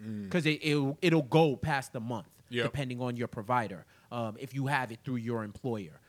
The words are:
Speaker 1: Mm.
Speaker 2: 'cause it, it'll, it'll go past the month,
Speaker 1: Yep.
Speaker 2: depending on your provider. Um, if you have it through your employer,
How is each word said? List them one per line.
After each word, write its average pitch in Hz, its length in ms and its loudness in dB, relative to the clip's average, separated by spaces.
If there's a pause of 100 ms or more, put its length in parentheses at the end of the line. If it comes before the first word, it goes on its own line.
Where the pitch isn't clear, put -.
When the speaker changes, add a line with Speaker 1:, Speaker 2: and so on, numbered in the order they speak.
Speaker 1:
Mm. 107 240 -6
Speaker 2:
'cause 180 160 2
it, 156 160 4
it'll, 147 400 2
it'll 165 200 6
go 147 340 6
past 139 380 -2
the 123 80 -6
month, 113 260 -6 (220)
Speaker 1:
Yep. 120 160 0
Speaker 2:
depending 123 360 -4
on 123 140 -2
your 120 140 -4
provider. 107 560 -2 (260)
Um, 110 260 -4
if 131 160 -10
you 135 140 -2
have 131 240 0
it 113 140 -10
through 127 120 -4
your 117 280 -2
employer, 104 640 -6